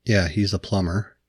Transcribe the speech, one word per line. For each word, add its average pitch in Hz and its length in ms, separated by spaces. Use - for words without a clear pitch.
Yeah, 101 240
he's 101 260
a 95 60
plumber. 95 560